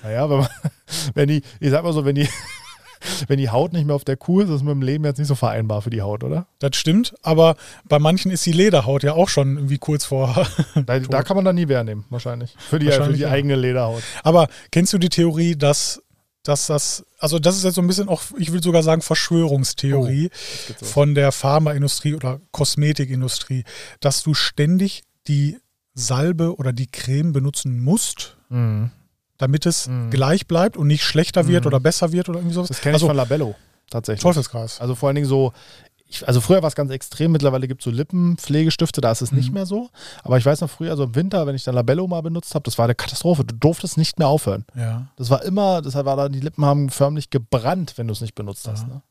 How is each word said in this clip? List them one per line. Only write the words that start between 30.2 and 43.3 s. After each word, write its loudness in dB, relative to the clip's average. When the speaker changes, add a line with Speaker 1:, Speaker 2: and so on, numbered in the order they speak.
Speaker 2:
bleibt 2
und 2
nicht 2
schlechter 2
wird 4
Speaker 1:
Mhm. 2
Speaker 2:
oder 2
besser 2
wird -2
oder -4
irgendwie -2
sowas. -2
Speaker 1:
Das -8
kenn 2
ich 4
Speaker 2:
Also 4
Speaker 1:
von 4
Labello, 0
tatsächlich. -6
Speaker 2:
Teufelskreis. 0
Speaker 1:
Also -4
vor -2
allen 2
Dingen 0
so, 2
ich, -8
also 4
früher 4
war's -2
ganz -2
extrem, -2
mittlerweile 2
gibt's -8
so -2
Lippenpflegestifte, 0
da 2
ist -2
es -4
nicht 0
Speaker 2:
Mhm. -4
Speaker 1:
mehr -4
so. -6
Aber 2
ich 2
weiß 2
noch -4
früher, -6
so 0
im -6
Winter, 0
wenn -4
ich -8
dann -4
Labello 0
mal -4
benutzt -8
hab, -4
das -6
war 2
eine 2
Katastrophe. 0